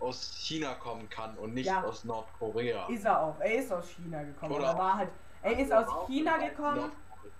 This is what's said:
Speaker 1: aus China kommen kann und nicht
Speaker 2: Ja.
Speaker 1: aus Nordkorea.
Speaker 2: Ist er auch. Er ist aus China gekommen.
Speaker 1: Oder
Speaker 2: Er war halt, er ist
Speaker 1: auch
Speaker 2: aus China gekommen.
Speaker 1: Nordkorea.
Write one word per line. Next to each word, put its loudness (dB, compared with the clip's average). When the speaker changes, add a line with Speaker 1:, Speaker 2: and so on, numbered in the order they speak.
Speaker 1:
aus -4
China -2
kommen -8
kann -8
und -6
nicht 0
Speaker 2:
Ja. 4
Speaker 1:
aus -4
Nordkorea. -2
Speaker 2:
Ist -2
er 6
auch. 0
Er 2
ist 0
aus -2
China -8
gekommen. -6
Speaker 1:
Oder 2
Speaker 2:
Er 4
war 6
halt, 0
er 4
ist 2
Speaker 1:
auch 6
Speaker 2:
aus -6
China 4
gekommen. 0
Speaker 1:
Nordkorea. -8